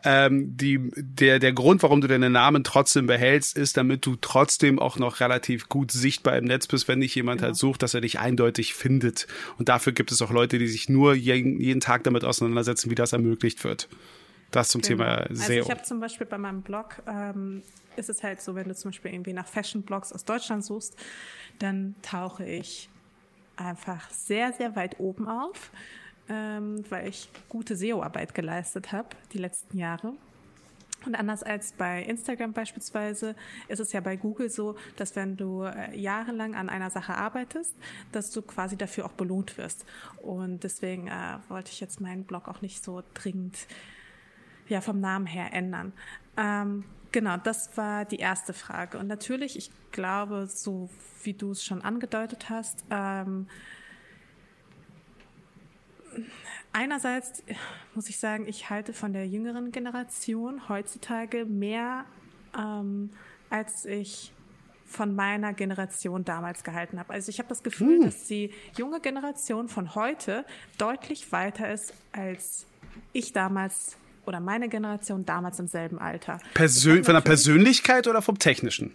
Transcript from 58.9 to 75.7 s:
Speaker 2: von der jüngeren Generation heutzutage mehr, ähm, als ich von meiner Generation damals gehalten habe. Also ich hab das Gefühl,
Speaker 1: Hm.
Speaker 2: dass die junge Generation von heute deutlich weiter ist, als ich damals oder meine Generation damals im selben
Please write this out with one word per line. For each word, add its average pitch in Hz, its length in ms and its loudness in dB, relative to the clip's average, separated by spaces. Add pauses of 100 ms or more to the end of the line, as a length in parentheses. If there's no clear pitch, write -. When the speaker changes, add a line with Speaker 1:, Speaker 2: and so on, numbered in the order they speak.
Speaker 2:
von 202 200 -6
der 190 140 -4
jüngeren 233 440 -6
Generation 240 960 -6
heutzutage 226 760 -6
mehr, 226 600 -4 (520)
ähm, 202 540 -6 (380)
als 214 360 -6
ich 202 460 -10 (540)
von 202 300 -4
meiner 202 380 -2
Generation 190 720 -6
damals 170 380 -8
gehalten 170 360 -8
habe. - 140 -12
Also 196 160 -8
ich 208 100 -10
hab 240 80 -8
das 240 160 -8
Gefühl, 262 340 4
Speaker 1:
Hm. 330 80 8
Speaker 2:
dass - 200 -2
die 208 260 -4 (260)
junge 294 220 -6
Generation 269 680 -6
von 185 260 -8
heute 233 520 -4 (320)
deutlich 262 540 -4
weiter 202 400 -4
ist, - 220 -8 (180)
als 190 540 -8 (480)
ich 240 200 -4
damals 190 640 -2 (280)
oder 180 140 -6
meine 208 300 -4
Generation 208 560 -4
damals 175 340 -4
im 180 80 -4
selben 165 320 -6